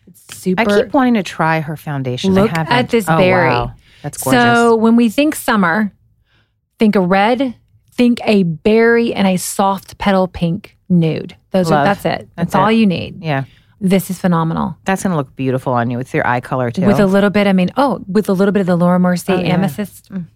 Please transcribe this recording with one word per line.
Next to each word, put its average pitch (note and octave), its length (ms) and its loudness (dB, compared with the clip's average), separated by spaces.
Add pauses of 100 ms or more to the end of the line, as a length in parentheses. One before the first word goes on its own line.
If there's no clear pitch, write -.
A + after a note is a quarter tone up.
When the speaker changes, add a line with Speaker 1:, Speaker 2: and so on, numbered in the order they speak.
Speaker 1:
It's - 320 -20
super F#3 220 -2
Speaker 2:
I A3+ 60 2
keep G#3 260 0
wanting B3 220 2
to G#3 80 0
try D#3+ 380 -2
her D3+ 160 -8
foundation. C#3 600 -2
I F#3+ 60 4
Speaker 1:
Look - 80 2
Speaker 2:
haven't. D#3+ 220 -2
Speaker 1:
at B3 180 0
this A3+ 180 0
Speaker 2:
Oh, E3 80 2
Speaker 1:
berry. F3+ 320 2
Speaker 2:
wow. A#2+ 240 -2 (300)
That's - 200 -10
gorgeous. C4 200 2
Speaker 1:
So A#3 340 4
when A3+ 200 4
we A#3+ 120 4
think D4 260 0
summer, G#3 580 0 (840)
think G#3+ 160 4
a G#3 60 2
red, A3 540 0 (380)
think A#3+ 320 2
a G#3 200 2
berry, A3+ 680 2
and G3 120 0
a F#3 120 2
soft - 600 -4
petal F#3+ 300 0
pink - 480 -6 (120)
nude. E3 460 0 (160)
Those F3+ 200 0
are, D#3 60 4
Speaker 2:
Love. C#3+ 100 2
Speaker 1:
that's G3+ 180 -2
it. - 320 -4
That's F3 160 -6
Speaker 2:
That's - 20 -4
Speaker 1:
all G3 140 2
Speaker 2:
it. A3+ 60 2
Speaker 1:
you A3+ 120 4
need. - 360 -4
Speaker 2:
Yeah. C#3 220 -4 (360)
Speaker 1:
This F#3+ 300 0
is F3+ 100 -8
phenomenal. E3 640 -2
Speaker 2:
That's F#3+ 180 -2
gonna F#3 140 -2
look C3+ 180 -6
beautiful C3 380 -4
on A#2+ 180 0
you A#2+ 80 -6
with B2 140 -10
your D3+ 140 -2
eye B2 140 0
color, B2+ 300 -4
too. F3+ 140 -4
Speaker 1:
With G#3 160 2
a G3+ 60 4
little G3 240 2
bit, G3+ 160 0
I G3 60 2
mean, F#3 240 2
oh, C4 300 -2
with F#3+ 220 -2
a G3+ 40 2
little G3 200 0
bit G3+ 80 0
of F3+ 60 -2
the F3+ 100 0
Laura F3 220 2
Mercier F3+ 380 0
Speaker 2:
Oh, F3 40 -2
yeah. F3 140 -2
Speaker 1:
amethyst. F#3+ 580 -6
Speaker 2:
Mm, F3+ 240 -10